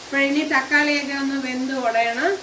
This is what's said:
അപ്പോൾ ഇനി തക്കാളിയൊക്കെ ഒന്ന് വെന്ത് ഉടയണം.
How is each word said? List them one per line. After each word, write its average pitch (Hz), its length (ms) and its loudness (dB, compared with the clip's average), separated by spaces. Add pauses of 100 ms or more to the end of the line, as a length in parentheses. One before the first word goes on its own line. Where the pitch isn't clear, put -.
അപ്പോൾ 277 260 0
ഇനി 294 140 0 (100)
തക്കാളിയൊക്കെ 285 680 2
ഒന്ന് 277 140 -2 (100)
വെന്ത് 254 260 -4 (140)
ഉടയണം. 233 440 2 (120)